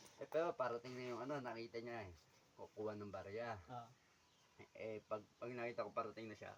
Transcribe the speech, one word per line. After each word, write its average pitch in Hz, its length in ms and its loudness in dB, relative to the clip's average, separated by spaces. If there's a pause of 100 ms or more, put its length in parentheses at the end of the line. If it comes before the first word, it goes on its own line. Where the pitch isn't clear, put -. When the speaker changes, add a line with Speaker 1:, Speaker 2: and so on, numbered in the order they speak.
(200)
Speaker 1:
Eh, 139 80 -4
pero 170 240 6
parating 123 400 2
na 127 160 -2
yung, 117 160 0
ano, 143 160 2
nakita 117 400 -2
niya, 117 240 -2
eh. 92 80 -8 (400)
Kukuha 107 400 -2
ng 104 160 -2
barya. 101 480 0 (160)
Speaker 2:
Ah. 117 160 -4 (880)
Speaker 1:
Eh, 110 320 0
pag, 107 120 2 (160)
pag 120 120 -2
nakita 117 360 2
ko 104 120 -2
parating 113 320 2
na 107 80 -6
siya, 98 220 -6